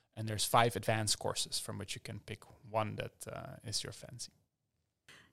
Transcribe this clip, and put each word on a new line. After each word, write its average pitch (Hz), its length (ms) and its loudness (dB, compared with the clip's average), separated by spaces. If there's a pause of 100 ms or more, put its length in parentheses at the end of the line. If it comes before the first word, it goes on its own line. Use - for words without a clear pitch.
(160)
And 110 100 -4
there's 107 200 0
five 120 320 8
advanced 110 420 2
courses - 400 0
from 104 180 -6
which 101 180 -6
you - 60 -10
can 107 200 -10
pick - 240 -12 (240)
one 107 260 0
that, - 340 -6
uh, - 360 -8
is 113 180 -2
your - 80 -6
fancy. - 400 -12 (1000)